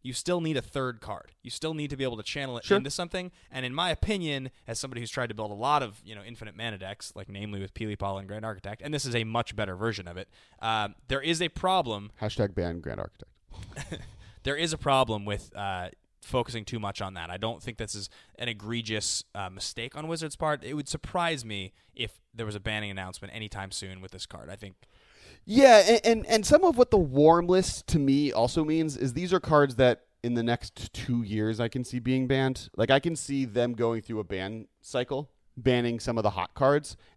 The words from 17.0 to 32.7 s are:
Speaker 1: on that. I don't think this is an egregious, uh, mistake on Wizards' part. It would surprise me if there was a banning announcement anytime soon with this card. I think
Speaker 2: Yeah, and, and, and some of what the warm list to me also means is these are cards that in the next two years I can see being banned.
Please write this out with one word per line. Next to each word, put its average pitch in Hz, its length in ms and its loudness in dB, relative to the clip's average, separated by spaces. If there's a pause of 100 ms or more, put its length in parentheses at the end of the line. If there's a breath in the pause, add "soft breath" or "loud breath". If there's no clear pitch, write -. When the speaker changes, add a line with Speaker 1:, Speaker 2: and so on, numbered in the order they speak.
Speaker 1:
on 95 120 -6
that. 85 160 -10
I 90 80 -8
don't 110 240 -4
think 117 160 -12
this 110 160 -8
is 101 160 -10 (300 soft breath)
an 120 80 -6
egregious, 110 760 -4 (120)
uh, 98 140 -6
mistake 113 460 -10
on 151 120 -8
Wizards' 160 280 -6
part. 151 280 -2
It 110 100 -8
would 147 160 -6
surprise 165 560 -4
me 98 280 -8 (200)
if - 260 -8 (140)
there 113 120 -8
was 104 100 -6
a 101 40 -8
banning 107 300 -4
announcement 95 460 -10
anytime 104 360 -10
soon 95 300 -10
with 92 100 -14
this 92 140 -14
card. 71 240 -16
I 92 60 -12
think 104 200 -16 (680 soft breath)
Speaker 2:
Yeah, 233 420 12
and, 233 180 8
and, 277 220 4
and 220 180 4
some 311 180 8
of 330 140 4
what 247 140 6
the 214 60 8
warm 160 500 6
list 185 400 2
to 160 120 4
me 139 320 4
also 127 320 2
means 156 320 0
is 127 180 -2
these 170 200 -2
are 185 60 4
cards 143 360 6
that 123 300 6 (180)
in 120 120 0
the 117 80 2
next - 500 -4
two 120 300 -2
years 107 360 0
I 117 80 0
can 127 160 -4
see 123 160 -8
being 131 280 0
banned. 135 500 0